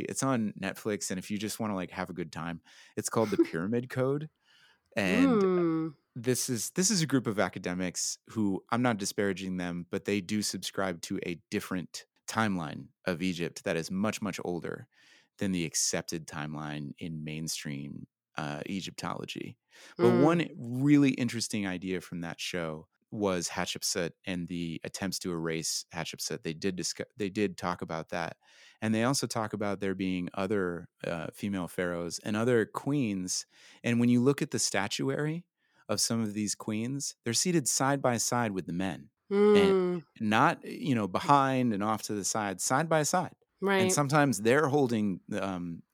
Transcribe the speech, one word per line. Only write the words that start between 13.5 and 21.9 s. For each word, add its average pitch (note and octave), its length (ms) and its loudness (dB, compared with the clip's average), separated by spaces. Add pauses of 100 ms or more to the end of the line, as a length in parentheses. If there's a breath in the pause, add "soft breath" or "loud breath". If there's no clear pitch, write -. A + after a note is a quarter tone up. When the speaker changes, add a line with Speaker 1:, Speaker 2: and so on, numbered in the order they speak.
Speaker 1:
that F2+ 140 0
is E2 140 -4
much, G2+ 300 -2
much G2 220 -6
older F2 440 -6 (500 soft breath)
than G2+ 140 0
the F2 140 2
accepted E2 640 -4
timeline D2+ 720 -8
in D#2+ 260 -8
mainstream, D#2 840 -8 (300)
uh, D2 280 -6
Egyptology. - 920 -8 (400 soft breath)
But C#3+ 140 4
Speaker 2:
Mm. A#2+ 120 6
Speaker 1:
one E3 340 4
really C3+ 540 4
interesting A2+ 560 -2
idea F#2 340 -4